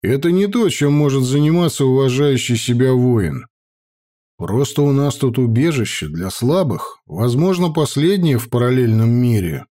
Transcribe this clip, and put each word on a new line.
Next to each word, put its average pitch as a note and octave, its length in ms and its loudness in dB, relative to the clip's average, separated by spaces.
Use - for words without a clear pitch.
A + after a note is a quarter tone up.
Это C#3 300 0
не G3 160 2
то, G#3 220 0
чем C#3+ 220 0
может C#3+ 300 2
заниматься D3 600 0
уважающий C3 720 0
себя B2 380 0
воин. A2 520 0
Просто A#2 460 -2
у C#3+ 80 2
нас C#3 240 0
тут B2 240 -2
убежище B2 720 0
для E2+ 220 -6
слабых, C#3+ 760 -2
возможно, D#3+ 640 0
последнее D#3 680 0
в A2+ 120 -8
параллельном A#2+ 600 2
мире. G#2+ 600 0